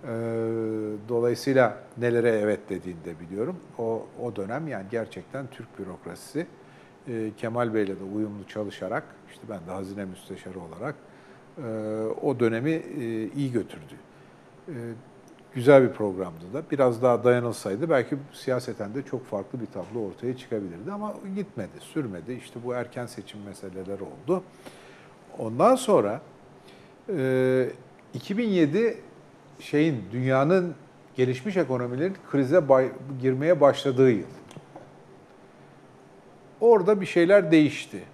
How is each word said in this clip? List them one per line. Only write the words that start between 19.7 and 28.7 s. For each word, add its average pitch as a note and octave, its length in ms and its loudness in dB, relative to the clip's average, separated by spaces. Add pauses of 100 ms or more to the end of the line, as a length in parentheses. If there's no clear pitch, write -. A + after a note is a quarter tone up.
ortaya A#2+ 300 -6
çıkabilirdi G#2 540 -8
ama G#3 220 -8 (220)
gitmedi, F#3 440 -10
sürmedi. A2 540 -8
İşte A#2+ 320 -14
bu B2 80 -6
erken A#2+ 320 -6
seçim G#2+ 420 -14
meseleleri F#2+ 560 -10
oldu. D3 400 -4 (920)
Ondan C#3 380 4
sonra, C#3 460 2 (960)
e, C3 520 2 (440)
iki G3 240 -6
bin A#3 120 0
yedi F#3 480 4 (640)